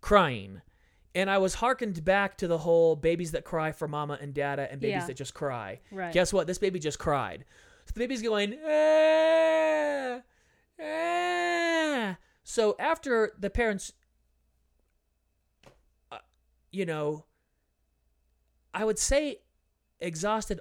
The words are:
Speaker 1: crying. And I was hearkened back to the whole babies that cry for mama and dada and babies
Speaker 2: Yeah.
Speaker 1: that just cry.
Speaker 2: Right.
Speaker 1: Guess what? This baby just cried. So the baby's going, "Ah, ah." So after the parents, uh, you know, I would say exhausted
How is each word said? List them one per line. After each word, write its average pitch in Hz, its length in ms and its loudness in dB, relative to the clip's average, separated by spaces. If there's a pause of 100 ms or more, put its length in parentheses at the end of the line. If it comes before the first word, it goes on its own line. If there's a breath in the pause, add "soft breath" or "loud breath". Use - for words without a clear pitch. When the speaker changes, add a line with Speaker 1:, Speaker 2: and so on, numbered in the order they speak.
Speaker 1:
crying. 120 600 2 (500)
And 190 160 0
I 196 80 2
was 190 180 4
hearkened 226 480 -2
back 196 360 2
to 185 80 -2
the 165 100 2
whole 165 380 6
babies 170 380 0
that - 120 -6
cry 156 260 -2
for 147 160 -6
mama 147 320 -6
and 143 140 -10
dada 139 380 -2
and 139 100 -10
babies 190 220 -2
Speaker 2:
Yeah. 170 40 -6
Speaker 1:
that 139 60 -8
just 127 220 -12
cry. 117 440 -6 (120)
Speaker 2:
Right. 185 200 -8
Speaker 1:
Guess 175 220 2
what? 175 140 2
This 180 100 -4
baby 190 220 0
just 151 200 -4
cried. 123 460 -2 (400 soft breath)
So - 80 -12
the 214 60 -8
baby's 240 240 -4
going, 214 340 0 (100)
"Ah, 311 1500 4 (600)
ah." 330 1400 -2 (260)
So 214 360 0
after 254 600 0
the 196 100 -6
parents, 214 440 -2 (2250)
uh, 120 80 -14 (520)
you 185 140 -4
know, 151 400 -4 (1500)
I 202 120 -2
would 220 140 0
say 285 400 0 (600)
exhausted 190 600 -4